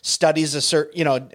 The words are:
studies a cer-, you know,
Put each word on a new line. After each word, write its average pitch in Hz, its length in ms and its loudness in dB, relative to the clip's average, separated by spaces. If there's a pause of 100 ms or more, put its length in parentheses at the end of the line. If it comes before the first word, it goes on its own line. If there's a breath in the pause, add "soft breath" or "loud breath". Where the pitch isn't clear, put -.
studies 156 500 0
a 143 80 -4
cer-, 151 320 0
you 170 100 -2
know, 131 320 0